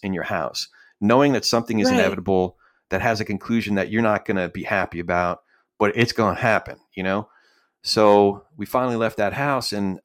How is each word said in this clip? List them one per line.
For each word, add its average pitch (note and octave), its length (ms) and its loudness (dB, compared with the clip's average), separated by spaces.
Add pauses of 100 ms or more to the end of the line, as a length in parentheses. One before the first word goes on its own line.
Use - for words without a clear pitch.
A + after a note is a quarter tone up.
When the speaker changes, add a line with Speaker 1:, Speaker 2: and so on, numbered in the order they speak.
Speaker 1:
in F#2+ 120 -4
your D#2+ 100 -4
house, E2+ 440 -6 (320)
knowing B2+ 340 4
that G#2+ 120 -2
something A#2 340 0
is G2+ 80 2
Speaker 2:
Right. G2+ 40 2
Speaker 1:
inevitable, F#2+ 680 0 (320)
that F#2 120 -2
has A2+ 180 0
a A2 60 -4
conclusion G#2 500 -2
that F#2+ 140 -2
you're A2 120 0
not G#2+ 240 0
gonna F#2 240 -2
be F#2 140 -10
happy F#2 360 -4
about, F2 420 -2 (360)
but G#2 180 2
it's A#2 160 2
gonna G2+ 280 0
happen, G#2+ 380 0 (160)
you F#2+ 100 -8
know? G2 240 -2 (540)
So G#2 600 4 (120)
we G2+ 100 -10
finally B2+ 300 -2
left A2+ 220 -4
that G2 160 -2
house, C#3 380 -4
and, G2+ 320 -4